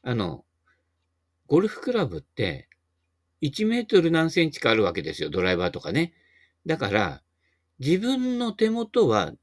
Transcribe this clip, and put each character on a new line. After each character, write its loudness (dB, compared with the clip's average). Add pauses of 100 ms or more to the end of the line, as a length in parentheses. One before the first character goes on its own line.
あ 4
の、 -2 (1040)
ゴ 4
ル 0
フ -6
ク -4
ラ 0
ブ -8
っ -10
て、 -6 (720)
一 -2
メ 0
ー -6
ト 6
ル 2
何 2
セ 2
ン 0
チ -16
か 0
あ 4
る 4
わ 2
け -6
で -8
す -8
よ、 -6
ド -2
ラ 2
イ 2
バ 0
ー -2
と -10
か -8
ね。 -2 (520)
だ -2
か -4
ら、 -2 (560)
自 2
分 -2
の -4
手 0
元 0
は 0